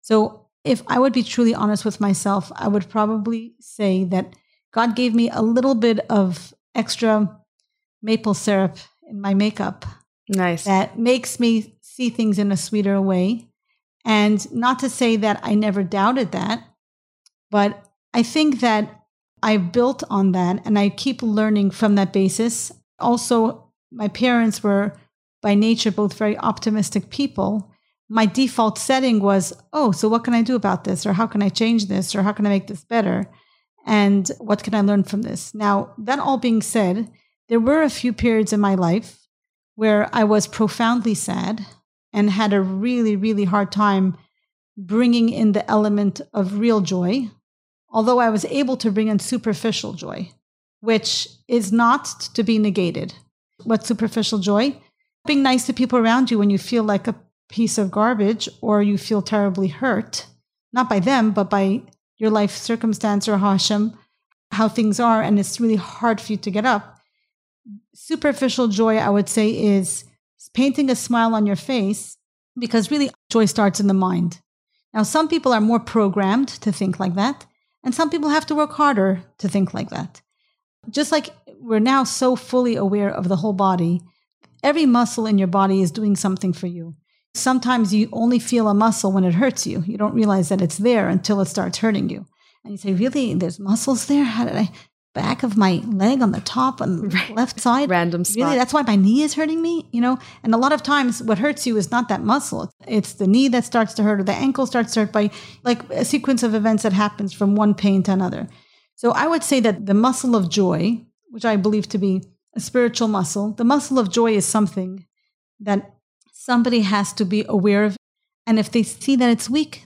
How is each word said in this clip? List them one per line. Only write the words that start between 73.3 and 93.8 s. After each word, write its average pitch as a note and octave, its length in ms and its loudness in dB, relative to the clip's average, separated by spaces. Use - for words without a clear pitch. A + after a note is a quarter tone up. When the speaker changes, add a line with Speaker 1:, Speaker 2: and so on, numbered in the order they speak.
Speaker 1:
starts G3+ 340 0
in G3+ 80 2
the G3 60 4
mind. F3+ 460 -2
Now, G#3+ 100 0
some D#4 240 0
people D4+ 240 0
are A3+ 80 2
more A3 200 2
programmed G#3 680 0
to - 240 -4
think F#3+ 280 -4
like F#3 160 -2
that, A3+ 300 -2
and B3+ 100 -2
some D#4+ 160 0
people D4+ 200 -2
have D#4 160 0
to D4+ 100 -4
work D4+ 160 0
harder G3 520 0
to F#3+ 100 -4
think G3 240 0
like - 160 -8
that. - 320 -10
Just D4 220 -2
like D#4 180 0
we're A3+ 200 0
now C4 260 4
so B3+ 300 0
fully B3 400 0
aware G3+ 340 0
of F3+ 180 -4
the F#3+ 80 0
whole G3 180 -2
body, F3+ 480 2
every D4 220 2
muscle A#3+ 400 2
in G#3 120 2
your F#3+ 100 2
body F#3+ 340 2
is E3+ 100 2
doing G#3 240 0
something F#3+ 380 -2
for - 140 -8
you. E3+ 280 -12
Sometimes B3 600 0
you G#3+ 200 4
only A#3 260 2
feel A#3 300 0
a G3+ 40 2
muscle G#3 380 2
when F#3+ 140 2
it F3+ 80 2
hurts B3 340 0
you. - 180 -4
You G3+ 120 -6
don't G#3 160 -2
realize G3+ 360 2
that G3 120 0
it's F3 160 -2
there A3 320 2
until G3 320 0
it F#3 80 0
starts F3+ 300 -4
hurting A3 300 0
you. - 160 -10
And G#3+ 80 -16
you G3+ 60 -10
say, G3 160 -4
"Really? A#3+ 400 0
There's E3+ 260 -4
muscles A3 460 0